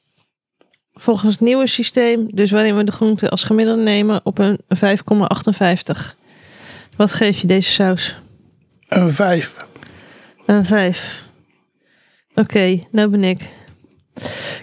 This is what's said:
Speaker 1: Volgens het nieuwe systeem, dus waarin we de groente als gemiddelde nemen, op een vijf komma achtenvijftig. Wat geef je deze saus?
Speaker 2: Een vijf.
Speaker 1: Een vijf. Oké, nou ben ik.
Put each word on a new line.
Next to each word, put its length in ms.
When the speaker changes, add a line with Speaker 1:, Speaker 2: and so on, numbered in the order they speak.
Speaker 1:
Volgens 380
het 100
nieuwe 260
systeem, 640
dus 200
waarin 240
we 80
de 80
groente 380
als 140
gemiddelde 380
nemen, 420
op 140
een 300
vijf 360
komma 240
achtenvijftig. 880
Wat 160
geef 280
je 80
deze 240
saus? 440
Speaker 2:
Een 260
vijf. 440
Speaker 1:
Een 200
vijf. 580
Oké, 560
nou 160
ben 160
ik. 160